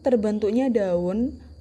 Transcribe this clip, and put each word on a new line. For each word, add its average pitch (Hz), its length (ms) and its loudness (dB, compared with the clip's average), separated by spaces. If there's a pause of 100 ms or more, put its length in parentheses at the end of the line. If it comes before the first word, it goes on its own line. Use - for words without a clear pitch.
terbentuknya 214 640 2
daun, 196 720 0 (200)